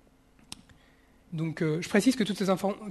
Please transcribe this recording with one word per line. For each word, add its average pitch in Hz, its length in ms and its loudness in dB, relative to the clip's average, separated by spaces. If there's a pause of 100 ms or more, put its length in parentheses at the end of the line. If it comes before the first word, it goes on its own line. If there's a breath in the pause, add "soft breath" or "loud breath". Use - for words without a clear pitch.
(1300 soft breath)
Donc, 160 300 -4
euh, 160 200 0
je - 60 -8
précise 220 260 4
que - 80 -2
toutes 196 160 -2
ces 185 100 0
infor-, 190 300 0 (120)